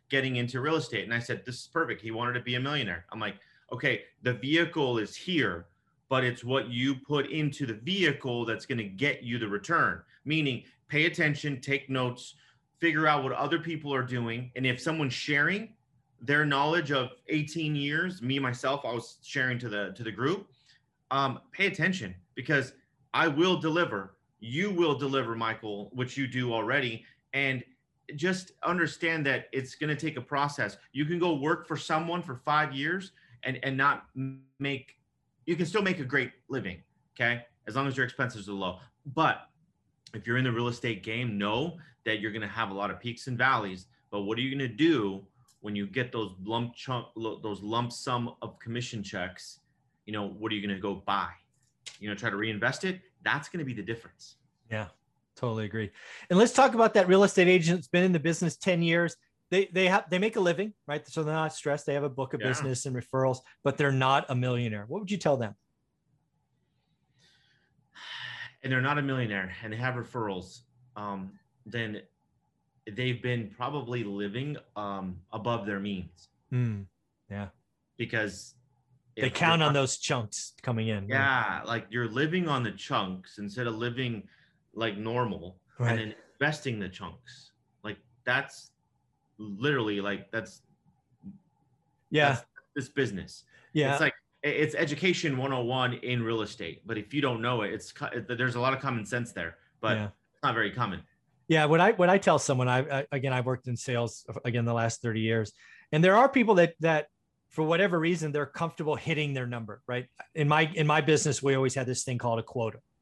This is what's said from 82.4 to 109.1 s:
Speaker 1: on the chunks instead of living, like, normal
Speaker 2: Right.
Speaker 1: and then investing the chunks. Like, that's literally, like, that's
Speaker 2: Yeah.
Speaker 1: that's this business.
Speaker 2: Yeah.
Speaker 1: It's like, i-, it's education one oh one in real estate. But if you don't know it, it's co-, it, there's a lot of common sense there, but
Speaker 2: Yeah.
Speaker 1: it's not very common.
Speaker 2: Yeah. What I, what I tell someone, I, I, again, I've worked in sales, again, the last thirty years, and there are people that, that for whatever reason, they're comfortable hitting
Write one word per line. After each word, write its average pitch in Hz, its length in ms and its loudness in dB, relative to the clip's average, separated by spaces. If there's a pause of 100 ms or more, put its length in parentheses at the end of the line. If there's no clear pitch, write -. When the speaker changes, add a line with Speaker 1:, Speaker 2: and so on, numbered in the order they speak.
Speaker 1:
on 135 160 0
the 107 80 -2
chunks 95 640 -4
instead 104 300 -6
of 113 80 -4
living, 120 520 -4 (460)
like, 110 240 -4
normal 107 640 -4 (180)
Speaker 2:
Right. 120 140 0
Speaker 1:
and 113 80 0
then 107 160 -8 (240)
investing 143 400 -2
the 95 100 -6
chunks. - 640 -16 (320)
Like, 107 140 -10 (280)
that's - 460 -2 (640)
literally, 107 640 -2
like, 98 300 -6
that's - 320 -8 (1500)
Speaker 2:
Yeah. 147 240 6
Speaker 1:
that's 123 120 -4 (300)
this 135 140 -6
business. 101 560 -2 (280)
Speaker 2:
Yeah. 139 180 4
Speaker 1:
It's 139 100 2
like, 147 120 4 (300)
i-, 143 40 0
it's 147 280 2
education 151 640 2
one 135 160 0
oh 127 100 0
one 123 300 0
in 120 300 -2
real 113 180 0
estate. 90 460 -8
But 110 100 -4
if 104 160 -8
you 143 80 2
don't 123 200 0
know 120 200 2
it, 98 120 -2
it's - 180 -10
co-, - 160 -8
it, 117 200 -6
there's 123 280 0
a 120 40 -2
lot 131 140 2
of 135 60 -4
common 120 260 -4
sense 120 280 -4
there, 85 240 -8 (240)
but 107 160 2
Speaker 2:
Yeah. 104 80 -2 (280)
Speaker 1:
it's - 100 -10
not 131 120 2
very 107 160 2
common. 101 320 -2 (440)
Speaker 2:
Yeah. 156 180 6
What 156 160 6
I, 202 100 8
what 180 180 6
I 196 100 8
tell 175 180 6
someone, 127 300 2
I, 131 320 2
I, 143 120 -4
again, 135 220 0
I've 127 120 0
worked 127 220 -2
in 123 80 -2
sales, 120 500 -2 (200)
again, 120 200 2
the 117 80 2
last 113 280 0
thirty 113 200 0
years, 110 300 2 (400)
and 156 120 6
there 185 120 10
are 254 140 8
people 226 260 6
that, 170 260 8
that 156 260 2 (420)
for 160 140 -2
whatever 175 360 4
reason, 160 320 2
they're 143 140 0
comfortable 156 500 -4
hitting 147 380 -2